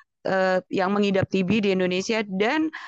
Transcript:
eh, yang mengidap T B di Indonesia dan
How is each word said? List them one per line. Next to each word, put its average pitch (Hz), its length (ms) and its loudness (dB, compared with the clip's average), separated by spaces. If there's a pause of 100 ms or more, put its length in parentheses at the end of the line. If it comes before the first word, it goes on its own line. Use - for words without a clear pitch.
(280)
eh, 185 400 2
yang 185 240 0
mengidap 202 400 2
T 190 140 2
B 208 140 2
di 202 120 2
Indonesia 185 540 0
dan 226 420 0 (200)